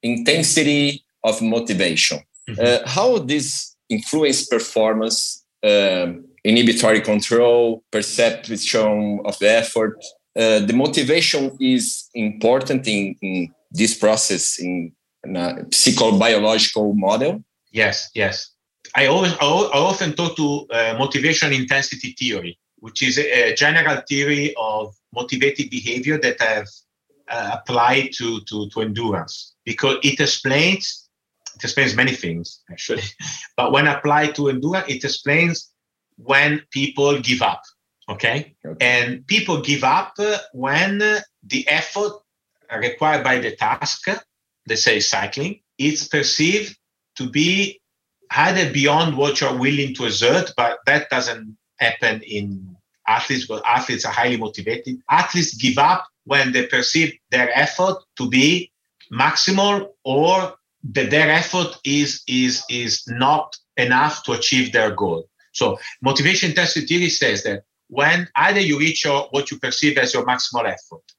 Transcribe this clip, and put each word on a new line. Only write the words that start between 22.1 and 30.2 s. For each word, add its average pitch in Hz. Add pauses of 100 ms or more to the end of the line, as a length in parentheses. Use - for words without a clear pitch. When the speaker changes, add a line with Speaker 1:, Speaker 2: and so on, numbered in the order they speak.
Speaker 2:
theory, 95 (200)
which 110
is 127
a, 123
a -
general 151
theory 143
of 107 (180)
motivated 127
behavior 127
that 123
I've, 110 (580)
uh, 117
applied 127
to, 113
to, 104
to 113
endurance, 104 (100)
because -
it 139